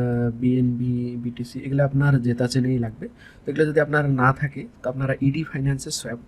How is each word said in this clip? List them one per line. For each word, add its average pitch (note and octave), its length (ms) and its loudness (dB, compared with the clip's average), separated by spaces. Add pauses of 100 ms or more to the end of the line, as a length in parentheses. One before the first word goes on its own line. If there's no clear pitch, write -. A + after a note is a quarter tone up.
(400)
বিএনবি, B2 760 0
বিটিসি A#2+ 420 -8
এগুলো C#3 260 0
আপনার C#3 380 4
জেতা A#2+ 260 0
চেনেই B2+ 300 2
লাগবে। A#2 300 -6 (360)
তো D3 60 -8
এগুলো C#3+ 160 2
যদি D3+ 140 2
আপনার D3 300 2
না B2+ 220 4
থাকে C#3 340 -4 (160)
তো B2 60 -4
আপনারা C3 320 -2
ইডি C#3 240 2
ফাইন্যান্সে C#3 460 -4
সোয়াপ A#2+ 380 -8